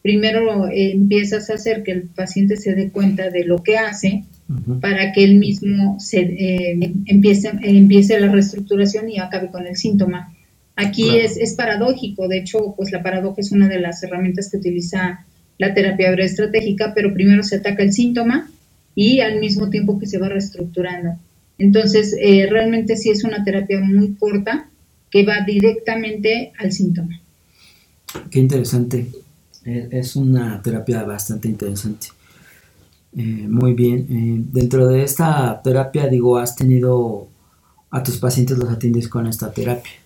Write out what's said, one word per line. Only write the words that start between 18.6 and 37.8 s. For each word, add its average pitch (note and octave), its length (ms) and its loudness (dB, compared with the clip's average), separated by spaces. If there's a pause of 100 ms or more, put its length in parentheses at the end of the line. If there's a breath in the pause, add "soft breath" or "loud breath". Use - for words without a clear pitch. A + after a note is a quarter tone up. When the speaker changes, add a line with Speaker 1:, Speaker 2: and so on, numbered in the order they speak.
Speaker 1:
y B3 240 4
al G#3+ 220 0
mismo G3+ 280 -2
tiempo G3+ 300 0
que - 80 -8
se F#3+ 100 -6
va F#3+ 120 -2
reestructurando. F3+ 840 -6 (420)
Entonces, G3+ 640 4
eh, G3 280 6
realmente A3+ 460 0
sí G#3+ 140 -2
es G#3 160 0
una G#3 180 -4
terapia G3 380 -2
muy G3+ 320 2
corta G#3 560 -4 (420)
que G3+ 140 6
va G3+ 200 0
directamente A3 1120 -2
al G3 140 -4
síntoma. E3+ 480 -2 (1120 soft breath)
Speaker 2:
Qué C3 80 2
interesante. B2 680 0 (580)
Eh, A#2+ 260 -8
es B2+ 240 -6
una B2 460 0
terapia A2+ 420 -4
bastante G#2 460 -8
interesante. G#2 580 -8 (1120 soft breath)
Eh, A2 320 -6
muy B2 240 2
bien. B2 360 0
Eh, A#2 440 -2
dentro B2+ 340 2
de C3 160 2
esta C#3 580 -2
terapia, C3 460 0
digo, B2 300 2
has A#2+ 180 -4
tenido B2 720 2 (640)